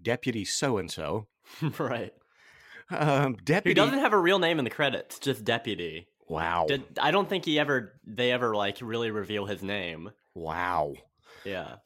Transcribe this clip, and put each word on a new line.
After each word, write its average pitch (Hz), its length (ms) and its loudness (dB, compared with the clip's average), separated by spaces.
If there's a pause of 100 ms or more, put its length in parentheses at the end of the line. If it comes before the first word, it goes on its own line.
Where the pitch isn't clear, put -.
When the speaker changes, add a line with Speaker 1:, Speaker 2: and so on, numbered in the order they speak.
Speaker 1:
Deputy 113 440 -2
So-and-so. 95 840 -2 (360)
Speaker 2:
<laughs> 156 160 -2
Right. 120 360 -4 (760)
Speaker 1:
Um, 143 440 2
Speaker 2:
Who 101 100 -14
Speaker 1:
Deputy 175 300 4
Speaker 2:
doesn't 240 260 4
have 262 120 4
a 208 60 6
real 185 200 6
name 170 200 2
in 135 60 2
the 113 60 -2
credits, - 480 -2
just 113 260 -2
Deputy. 90 640 -2 (200)
Speaker 1:
Wow. 82 400 2
Speaker 2:
Did, 139 160 0 (160)
I 151 100 4
don't 185 180 2
think 185 160 -2
he 151 140 2
ever, 139 480 0
they 123 260 0
ever, 120 220 2
like, 101 260 0
really 117 300 -4
reveal 104 360 -4
his 98 160 -6
name. 92 480 -6 (240)
Speaker 1:
Wow. 85 600 -2 (500)
Speaker 2:
Yeah. 92 420 -8